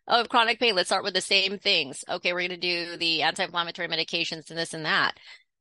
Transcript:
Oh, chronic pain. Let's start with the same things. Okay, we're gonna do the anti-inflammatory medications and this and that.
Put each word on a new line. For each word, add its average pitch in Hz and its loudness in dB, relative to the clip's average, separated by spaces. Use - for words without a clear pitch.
Oh, 233 4
chronic 233 4
pain. 233 2
Let's 180 2
start 190 0
with 190 -2
the 185 2
same 190 2
things. 160 0
Okay, 180 -2
we're 180 -2
gonna 180 -6
do 170 -4
the 165 2
anti-inflammatory 170 0
medications 165 -4
and 165 -8
this 165 -4
and 160 -6
that. 165 2